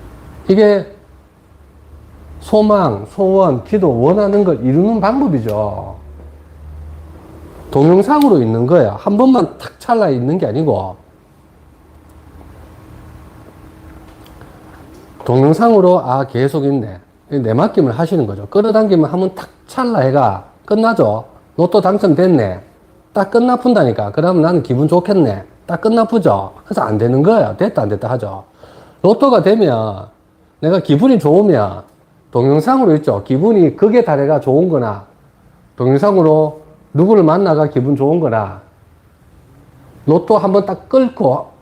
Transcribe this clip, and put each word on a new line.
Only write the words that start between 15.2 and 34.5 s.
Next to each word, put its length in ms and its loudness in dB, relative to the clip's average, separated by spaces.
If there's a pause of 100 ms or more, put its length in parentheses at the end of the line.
동영상으로 760 4
아 260 -4
계속 380 -2
있네. 340 -4 (300)
내맡김을 680 -2
하시는 300 -2
거죠. 180 -10
끌어당기면 640 0
한번 240 -4
탁 160 -18 (160)
찰나 360 -4
해가 440 0 (200)
끝나죠. 600 0 (320)
로또 240 0
당첨됐네. 800 0 (500)
딱 200 -4
끝나푼다니까. 800 0
그러면 320 0
나는 180 0
기분 260 -2
좋겠네. 560 0 (220)
딱 160 -6
끝나푸죠. 720 0 (120)
그래서 200 -6
안 160 -4
되는 240 0
거예요. 340 0
됐다 240 -2
안 80 -4
됐다 220 -6
하죠. 320 -8 (580)
로또가 400 2
되면 680 0 (500)
내가 200 0
기분이 380 2
좋으면 800 0 (400)
동영상으로 640 2
있죠. 260 -2
기분이 540 2
극에 260 2
달해가 380 0
좋은 260 0